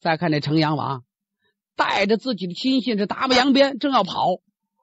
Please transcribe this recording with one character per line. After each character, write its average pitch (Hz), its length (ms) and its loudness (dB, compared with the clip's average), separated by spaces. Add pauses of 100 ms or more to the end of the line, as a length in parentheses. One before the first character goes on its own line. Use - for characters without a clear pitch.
再 165 160 0
看 170 160 0
这 147 80 2
城 143 180 0
阳 156 180 2
王 127 280 -6 (720)
带 208 300 0
着 208 100 2
自 254 180 -6
己 185 140 -8
的 175 60 -10
亲 262 260 0
信 220 180 -2
是 202 80 0
打 - 220 -4
马 254 80 2
扬 262 160 4
鞭， 269 260 2
正 277 140 -2
要 240 100 4
跑。 170 380 -2 (420)